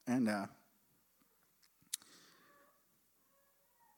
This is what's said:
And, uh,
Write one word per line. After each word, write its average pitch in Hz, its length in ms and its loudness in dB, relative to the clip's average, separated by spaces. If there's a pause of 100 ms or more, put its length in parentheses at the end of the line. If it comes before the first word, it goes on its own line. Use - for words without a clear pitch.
And, 123 240 2
uh, 101 160 0 (3500)